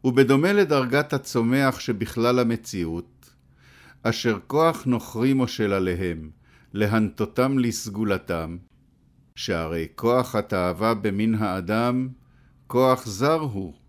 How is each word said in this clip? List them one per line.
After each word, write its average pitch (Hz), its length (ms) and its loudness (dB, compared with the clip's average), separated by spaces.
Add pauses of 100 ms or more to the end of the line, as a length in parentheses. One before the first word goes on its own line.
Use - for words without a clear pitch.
ובדומה 139 500 4
לדרגת 143 600 2
הצומח 131 680 2
שבכלל 117 600 0
המציאות, 98 880 -4 (760)
אשר 113 440 0
כוח 160 380 2
נוכרי 123 480 0
מושל 110 400 0
עליהם, 90 560 -2 (440)
להנטותם 107 840 0
לסגולתם, 98 1000 -4 (760)
שהרי 82 600 -4
כוח 123 400 0
התאווה 101 580 0
במין 107 420 0
האדם, 110 760 -2 (580)
כוח 127 380 2
זר 120 340 0
הוא 101 340 -6 (160)